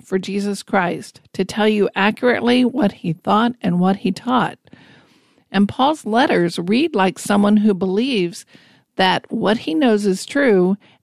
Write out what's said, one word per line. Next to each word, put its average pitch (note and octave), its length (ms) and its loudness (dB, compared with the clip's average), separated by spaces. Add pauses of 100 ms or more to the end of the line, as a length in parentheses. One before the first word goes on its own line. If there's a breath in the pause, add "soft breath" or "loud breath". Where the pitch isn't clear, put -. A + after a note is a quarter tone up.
for - 160 -4
Jesus G3 460 -6
Christ, - 560 -4 (140)
to F#3+ 100 -4
tell G#3+ 240 -2
you G#3 260 2
accurately A#3+ 720 0
what B3 300 0
he E3 200 -6
thought G#3+ 480 0
and F3 180 0
what F#3+ 180 2
he - 160 -2
taught. A#3+ 440 -4 (920 soft breath)
And G3 160 2
Paul's C#4+ 380 -2
letters G#3 520 0
read A#3 380 -2
like F#3+ 240 0
someone G#3 380 2
who G#3 160 4
believes F#3+ 720 -2 (500 soft breath)
that F#3 340 0
what A3+ 300 0
he D#4 160 -6
knows A3 300 2
is F#3+ 200 -2
true, G3+ 520 2 (260 soft breath)